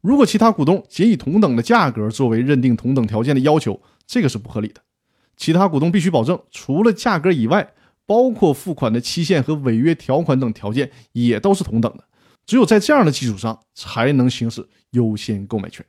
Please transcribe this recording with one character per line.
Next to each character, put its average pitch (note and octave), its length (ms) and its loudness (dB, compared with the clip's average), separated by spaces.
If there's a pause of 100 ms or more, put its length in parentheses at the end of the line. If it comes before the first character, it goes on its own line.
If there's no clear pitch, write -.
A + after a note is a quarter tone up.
如 B3+ 180 2
果 C4 80 6
其 - 100 -2
他 A3 160 4
股 D#3 140 0
东 F3 200 0
仅 G3 220 0
以 G#3 80 2
同 D3 240 0
等 C3 160 2
的 A#2 60 0
价 G3+ 280 2
格 G#2+ 200 -4
作 B2 180 0
为 A2+ 100 2
认 C3 220 2
定 B2 160 2
同 B2+ 180 -2
等 B2 120 0
条 G#2+ 180 -2
件 C#3+ 100 0
的 C3 60 2
要 D3+ 180 2
求， A2+ 220 -4 (260)
这 - 140 -2
个 D#3 80 2
是 B2+ 80 -4
不 A2 140 -12
合 A2+ 100 -6
理 G#2+ 80 -6
的。 - 140 -18 (520)
其 - 160 -6
他 F3+ 160 4
股 D#3 140 0
东 E3 100 0
必 F#3+ 80 2
须 F3 120 0
保 C#3 120 2
证， E3+ 160 -2 (120)
除 D3+ 320 -4
了 A3+ 100 4
价 G3 260 -2
格 F3+ 140 0
以 B2+ 140 0
外， E3 260 -2 (320)
包 A#3+ 240 2
括 G#3 240 0
付 D#3 220 -6
款 A#2+ 180 -2
的 A#2 80 0
期 - 240 -6
限 D#3 180 0
和 D#3 120 -2
违 C3 220 -2
约 D3+ 180 2
条 C#3+ 260 -2
款 D3 180 0
等 B2 140 -2
条 G2+ 180 -8
件 B2+ 200 -4 (220)
也 A#2+ 280 0
都 G3 140 4
是 G3 100 -4
同 A3+ 160 -2
等 A#2+ 160 0
的。 - 80 -20 (400)
只 - 120 -2
有 B3 100 6
在 G#3+ 120 4
这 G#3 160 2
样 C4 120 4
的 D3+ 40 2
基 C3 160 -4
础 G#2 120 -4
上， A2+ 200 -8 (160)
才 A#2+ 380 -2
能 B2+ 160 2
行 A#2 220 -4
使 - 180 -14 (220)
优 A2+ 260 0
先 G2+ 300 -8
购 A2 120 -6
买 F#2+ 120 -8
权。 - 180 -20